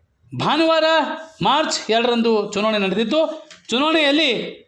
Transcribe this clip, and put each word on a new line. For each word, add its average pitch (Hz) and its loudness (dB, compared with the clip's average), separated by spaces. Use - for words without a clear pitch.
ಭಾನುವಾರ 311 2
ಮಾರ್ಚ್ 277 0
ಎರಡರಂದು 226 0
ಚುನಾವಣೆ 214 0
ನಡೆದಿತ್ತು. 233 -2
ಚುನಾವಣೆಯಲ್ಲಿ 294 2